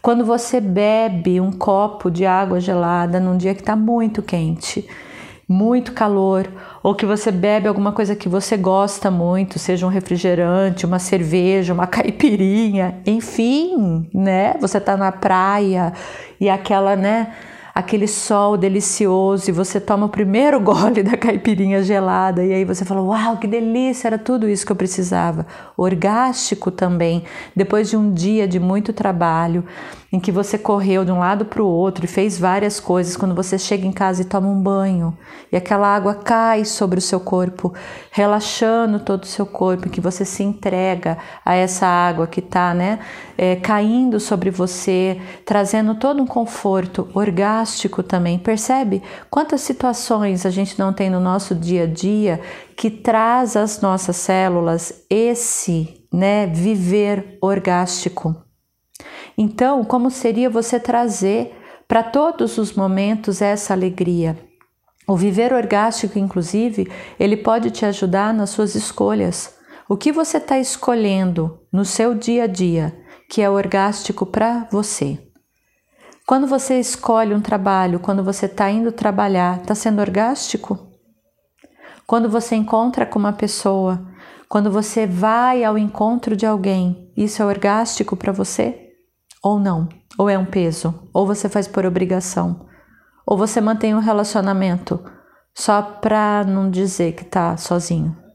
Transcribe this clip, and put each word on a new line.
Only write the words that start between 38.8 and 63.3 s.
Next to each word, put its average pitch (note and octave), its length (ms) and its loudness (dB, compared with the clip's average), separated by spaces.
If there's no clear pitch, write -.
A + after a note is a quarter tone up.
todo G3 240 -2
o - 40 -16
seu - 180 -4
corpo, F#3 420 -2
em - 40 -4
que - 80 -6
você F3+ 240 -2
se F#3+ 200 -4
entrega F#3 760 -2
a F3+ 120 2
essa F#3 300 2
água F3 400 2
que E3 160 -4
tá, F3+ 320 0
né, F#3 260 0
é, F3+ 200 2
caindo G#3+ 600 2
sobre F#3+ 300 0
você, F#3 680 0
trazendo G#3+ 500 2
todo C4+ 280 0
um B3+ 40 0
conforto F#3+ 840 -2
orgástico G3+ 880 0
também. F3 380 0
Percebe G#3+ 640 0
quantas D4+ 320 0
situações G#3+ 840 -2
a F#3+ 40 2
gente F#3+ 300 -2
não G3 140 0
tem G3 160 -2
no F#3 100 0
nosso F#3 340 0
dia E3+ 300 0
a E3 40 2
dia F#3 520 0
que A3 120 0
traz A3+ 680 2
às G#3+ 240 0
nossas F#3+ 340 0
células F3 960 0
esse, G#3 1040 -2
né, G3 340 2
viver G3 920 0
orgástico? F3+ 960 0
Então, B3 460 2
como B3 260 0
seria B3 400 0
você A3+ 300 -2
trazer A#3 760 0
pra A3+ 140 2
todos B3 560 0
os G#3+ 160 -2
momentos G3 680 0